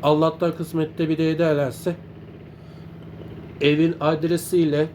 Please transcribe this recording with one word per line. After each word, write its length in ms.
Allah'tan 520
kısmette 540
bir 80
de 140
ederlerse 640
evin 380
adresiyle 960